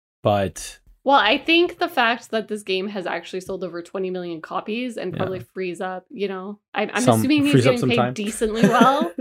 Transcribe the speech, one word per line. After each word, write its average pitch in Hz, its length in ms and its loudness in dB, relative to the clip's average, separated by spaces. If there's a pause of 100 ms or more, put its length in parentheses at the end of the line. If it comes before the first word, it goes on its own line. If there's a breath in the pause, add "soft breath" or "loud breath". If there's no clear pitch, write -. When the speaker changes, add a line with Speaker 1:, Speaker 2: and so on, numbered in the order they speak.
(220)
Speaker 1:
but 101 580 0 (260)
Speaker 2:
Well, 277 120 6
I 226 220 4
think 339 400 2
the 349 80 0
fact 240 440 -2
that 220 180 -4
this 208 120 -6
game 190 280 -4
has 196 180 -6
actually 175 320 -6
sold 185 240 -8
over 170 180 -8
twenty 185 300 -6
million 175 300 -8
copies 226 560 -6
and 185 160 -6
Speaker 1:
Yeah. 156 40 -8
Speaker 2:
probably 190 220 -4
frees 185 420 -8
up, 185 300 -8
you 202 160 -6
know, 190 320 -8 (140)
I'm, 208 200 -2
I'm 208 80 0
Speaker 1:
Some, 120 180 4
Speaker 2:
assuming 277 240 2
he's 285 100 2
Speaker 1:
frees 131 120 6
up 131 60 6
Speaker 2:
getting 240 80 0
Speaker 1:
some 131 100 0
Speaker 2:
paid 120 60 2
Speaker 1:
time. 123 180 2
Speaker 2:
decently 214 500 -2
well 254 580 4